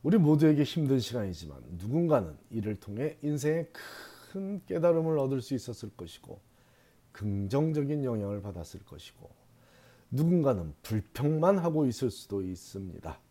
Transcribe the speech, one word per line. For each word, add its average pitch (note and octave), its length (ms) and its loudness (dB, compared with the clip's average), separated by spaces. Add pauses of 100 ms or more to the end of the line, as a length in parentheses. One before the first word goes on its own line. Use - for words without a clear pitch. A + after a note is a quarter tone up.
우리 F3 140 4
모두에게 D3+ 460 6
힘든 C3+ 360 2
시간이지만 E2+ 600 -6 (100)
누군가는 A2 640 0 (140)
이를 G#2+ 280 -4
통해 A2+ 420 -6
인생의 D3+ 500 -2 (600)
큰 G3 360 -6
깨달음을 E3 500 2
얻을 C3+ 240 0
수 C3+ 140 -4
있었을 A2+ 420 -8
것이고, - 420 -16 (720)
긍정적인 C#3 920 0
영향을 G#2 380 -2
받았을 F2 440 -12
것이고, - 440 -20 (840)
누군가는 C3+ 600 2 (100)
불평만 D#3 720 2
하고 D#3+ 280 2
있을 A#2+ 260 0
수도 - 300 -6
있습니다. F#2 800 -10 (120)